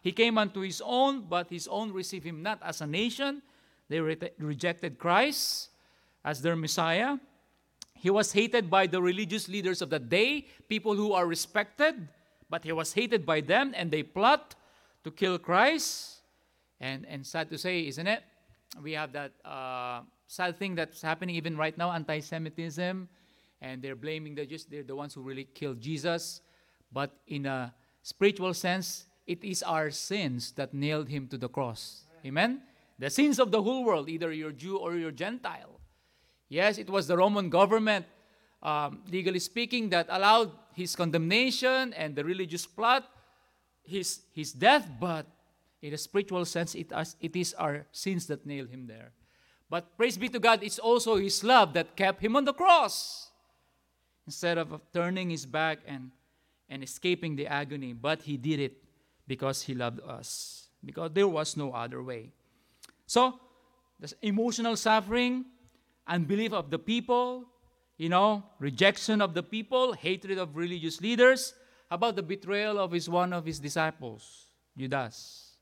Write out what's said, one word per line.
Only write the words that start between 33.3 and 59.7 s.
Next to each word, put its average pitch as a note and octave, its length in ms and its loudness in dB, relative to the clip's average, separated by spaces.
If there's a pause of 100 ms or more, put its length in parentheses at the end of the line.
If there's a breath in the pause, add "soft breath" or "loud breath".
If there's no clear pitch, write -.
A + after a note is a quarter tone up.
of A#3 100 6
the G#3 140 4
whole B3+ 220 0
world, D#3+ 240 2
either E3 240 -4
you're D#3 180 -6
Jew D#3+ 240 -8
or F3 220 -2
you're D#3+ 140 -4
Gentile. F3+ 680 -10 (720)
Yes, F#3 280 2
it F#3+ 120 -10
was F#3+ 180 0
the F3 80 4
Roman F#3+ 340 4
government, G3+ 560 6 (560 soft breath)
um, D3 480 -4
legally F3+ 300 0
speaking, A#3 520 -2
that E3+ 180 4
allowed G3+ 420 6 (220)
his F3+ 240 -6
condemnation A3+ 960 2
and D3+ 200 -6
the C#3+ 120 -2
religious F3 400 -4
plot, B3 440 2 (760 soft breath)
his, F3 400 -6 (100)
his D3+ 180 -8
death, G#3 380 4 (100)
but E3 260 -4 (560)
in D3 120 -8
a D3+ 40 -8
spiritual F#3 480 -2
sense, E3+ 300 -4
it E3 180 -10
as-, E3 260 -6
it E3 160 -8
is F3 200 -2
our D3 360 -2
sins F3+ 360 -4
that D3 180 -6
nailed C#3 240 -8
him B2+ 180 -14
there. A2 240 -18 (580 soft breath)
But E3+ 280 -4
praise A#3 200 2
be A3 120 -2
to B3 100 -4
God, A3+ 240 6
it's G#3+ 160 -8
also A3+ 380 4
his G3 260 0
love G#3+ 300 8
that E3 240 -2
kept F#3+ 240 2
him A3 160 2
on C#4 80 4
the C#4 80 0
cross. E4 800 4 (920)
Instead E3+ 320 -2
of D#3 220 -4 (140)
turning F3+ 360 0
his D3 160 -4
back D#3 400 0
and, C3 260 -12 (580)
and C#3 140 -10
escaping F3 520 -2
the C#3+ 120 -4
agony, C#3+ 440 -4
but C#3+ 300 -2
he D3 160 -4
did C#3+ 240 0
it C3 160 -4 (500)
because C3+ 360 -4
he C#3 100 -6